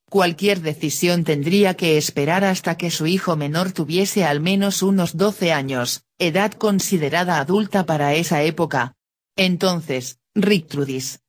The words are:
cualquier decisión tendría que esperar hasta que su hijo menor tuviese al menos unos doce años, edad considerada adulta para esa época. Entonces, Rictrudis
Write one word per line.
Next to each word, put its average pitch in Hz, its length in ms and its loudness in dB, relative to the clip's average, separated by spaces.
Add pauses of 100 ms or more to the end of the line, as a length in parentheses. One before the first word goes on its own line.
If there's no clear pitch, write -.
cualquier 190 520 2
decisión 160 640 0
tendría 170 480 2
que 165 240 2
esperar 151 480 0
hasta 185 320 -2
que 175 120 -4
su 165 160 -4
hijo 180 300 0
menor 156 380 -2
tuviese 180 500 0
al 147 160 2
menos 196 420 0
unos 185 360 2
doce 196 340 2
años, 135 520 -2 (160)
edad 185 340 0
considerada 175 840 0
adulta 190 460 0
para 147 280 0
esa 156 300 0
época. 151 500 -2 (420)
Entonces, 175 840 -2 (160)
Rictrudis 147 920 -2